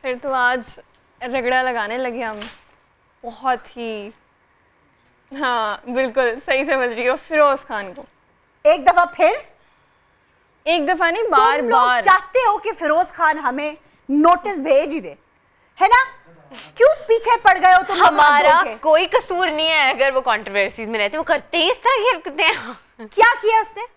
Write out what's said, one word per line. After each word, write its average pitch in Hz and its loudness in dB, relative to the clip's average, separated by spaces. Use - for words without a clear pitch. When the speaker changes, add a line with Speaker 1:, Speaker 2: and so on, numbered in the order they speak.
Speaker 1:
फिर 254 -6
तो 269 -8
आज 247 -2
रगड़ा 254 -2
लगाने 233 -4
लगे 254 -6
हम, 214 -10
बहुत 247 -8
ही, 220 -12
हाँ, 240 -4
बिल्कुल 247 -2
सही 269 -4
समझ 262 -2
रही 233 -6
हो, 254 0
फिरोज 294 0
खान 202 -12
को। - -20
Speaker 2:
एक 302 2
दफा 349 4
फिर? 370 0
Speaker 1:
एक 320 0
दफा 339 0
नहीं, 427 -4
Speaker 2:
तुम 440 -2
Speaker 1:
बार 277 2
Speaker 2:
लोग 240 -2
Speaker 1:
बार। 349 2
Speaker 2:
चाहते 381 2
हो 415 0
कि - -6
फिरोज 330 -2
खान 311 -2
हमें 294 -6
नोटिस 349 2
भेज 285 0
ही 311 -6
दे, 160 -14
है 381 4
ना? 480 4
क्यों 587 6
पीछे 466 0
पड़ 381 2
गए 370 6
हो 370 6
तुम 370 -6
लोग 370 4
हाथ 349 6
Speaker 3:
हमारा 294 4
Speaker 2:
धो 269 -4
के? 220 -12
Speaker 3:
कोई 311 2
कसूर 349 -2
नहीं 311 -4
है 302 2
अगर 262 0
वो 262 -2
कंट्रोवर्सीज 208 -4
में 226 -6
रहते, 208 -4
वो 320 -6
करते 320 -4
ही 349 0
इस 494 -4
तरह 494 0
की 453 0
हरकतें 320 -6
हैं। 254 -2
Speaker 2:
क्या 453 2
किया 440 0
उसने? - -10